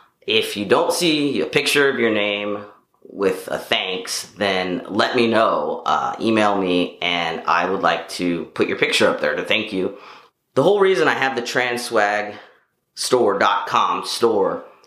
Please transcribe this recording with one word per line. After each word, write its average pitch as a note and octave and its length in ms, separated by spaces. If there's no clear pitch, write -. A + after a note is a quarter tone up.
if G#2+ 320
you G2+ 80
don't D3 280
see D3 480
a - 60
picture C#3+ 440
of B2+ 80
your A2+ 160
name G#2 500
with F#2+ 460
a - 100
thanks, F#2 680
then F#2 500
let A#2+ 280
me A#2 100
know. F#2 580
Uh, D2+ 360
email G#2+ 360
me, F2+ 460
and E2+ 380
I E2+ 280
would F#2+ 140
like E2+ 280
to E2+ 340
put - 140
your G2 100
picture C3 300
up - 120
there D2 140
to F2+ 80
thank G#2 300
you. F#2+ 260
The C3 80
whole G3 160
reason F#3 300
I A#2+ 60
have C3 200
the A#2+ 80
transwag A2 960
store G#2+ 420
dot G2+ 300
com F#2 400
store G2 580